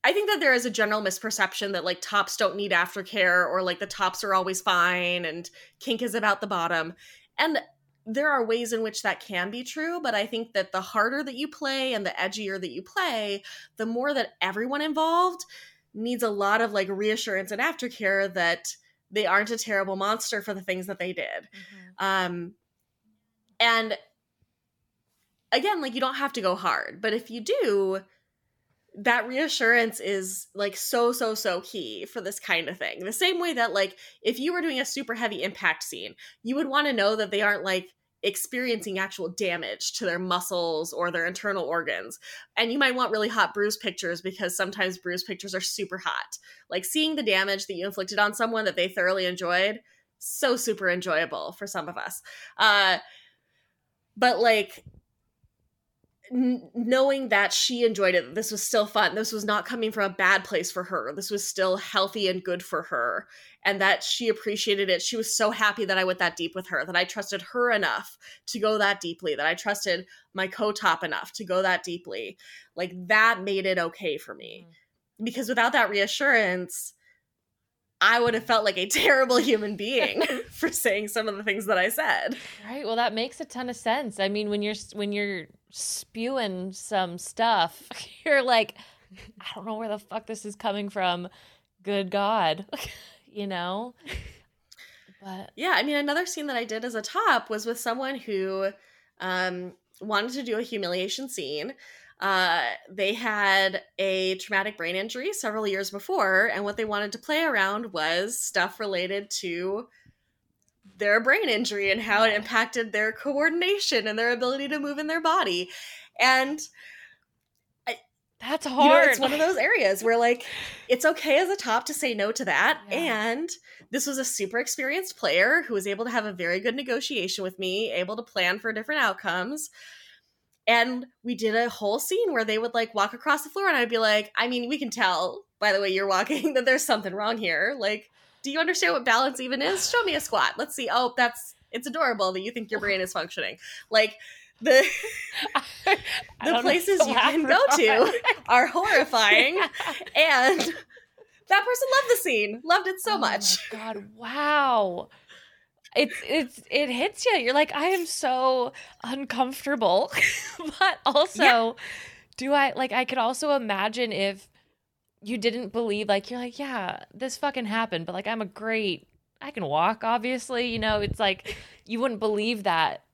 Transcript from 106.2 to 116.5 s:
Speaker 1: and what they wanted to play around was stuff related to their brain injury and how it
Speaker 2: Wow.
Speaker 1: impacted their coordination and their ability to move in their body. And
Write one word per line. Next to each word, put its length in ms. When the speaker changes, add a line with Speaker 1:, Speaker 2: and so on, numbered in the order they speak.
Speaker 1:
and 120
what 100
they 80
wanted 300
to 60
play 220
around 520
was 440
stuff 440
related 480
to 480
their 240
brain 260
injury 420
and 120
how 240
it 60
Speaker 2:
Wow. 40
Speaker 1:
impacted 560
their 220
coordination 920
and 120
their 140
ability 340
to 120
move 180
in 100
their 140
body. 480
And 400